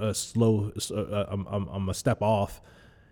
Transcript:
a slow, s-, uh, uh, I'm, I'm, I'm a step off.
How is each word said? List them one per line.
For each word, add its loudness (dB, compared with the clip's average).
a 0
slow, 2
s-, -6
uh, -4
uh, -2
I'm, -4
I'm, -2
I'm -2
a 0
step 0
off. 2